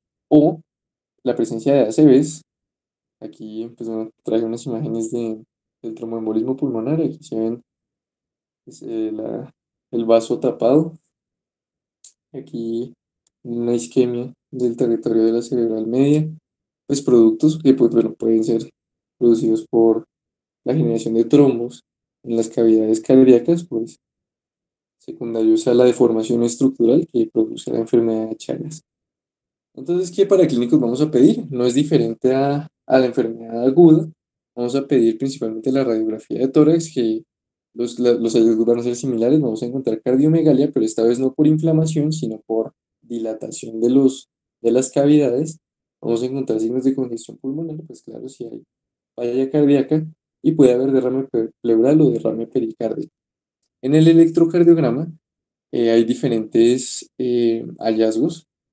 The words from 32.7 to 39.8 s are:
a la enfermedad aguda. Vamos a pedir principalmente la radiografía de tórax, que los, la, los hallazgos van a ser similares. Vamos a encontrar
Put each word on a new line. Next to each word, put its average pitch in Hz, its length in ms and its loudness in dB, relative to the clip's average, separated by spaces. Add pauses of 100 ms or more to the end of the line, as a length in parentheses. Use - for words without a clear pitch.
a 131 140 2
la 127 80 4
enfermedad 113 560 -4
aguda. 156 480 4 (420)
Vamos 120 220 -4
a 139 100 -2
pedir 113 320 2
principalmente 123 540 -6
la 135 140 0
radiografía 110 540 -4
de 131 100 -2
tórax, 160 440 2
que 110 300 -4 (500)
los, 117 240 -8
la, 123 180 2
los 113 200 -2
hallazgos 113 300 4
van 120 140 2
a 117 40 -6
ser 120 140 -4
similares. 127 420 0
Vamos 113 240 -4
a - 20 -6
encontrar 123 360 -6